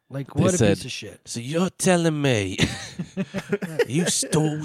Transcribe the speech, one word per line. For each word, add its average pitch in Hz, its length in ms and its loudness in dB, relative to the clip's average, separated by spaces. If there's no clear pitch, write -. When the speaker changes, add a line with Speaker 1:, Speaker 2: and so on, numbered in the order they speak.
Speaker 1:
Like, 135 240 -10
Speaker 2:
They 143 80 4
Speaker 1:
what 185 100 4
a 175 40 0
Speaker 2:
said, 101 200 6
Speaker 1:
piece - 80 -10
of 123 60 -8
shit. - 340 -12
Speaker 2:
"So - 140 -8
you're 160 320 -2
telling 165 500 2
me 104 360 2
<laughs> - 380 -8
Speaker 1:
<laughs> 170 420 -2
Speaker 2:
you 160 180 0
stole 156 580 0